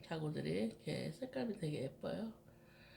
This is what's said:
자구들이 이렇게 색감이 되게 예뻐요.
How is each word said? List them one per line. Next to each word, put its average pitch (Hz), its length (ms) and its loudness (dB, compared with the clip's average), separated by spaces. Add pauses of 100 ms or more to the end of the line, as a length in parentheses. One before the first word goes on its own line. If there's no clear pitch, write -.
자구들이 151 480 0
이렇게 160 640 2
색감이 247 460 0
되게 151 260 2
예뻐요. 185 500 -2 (640)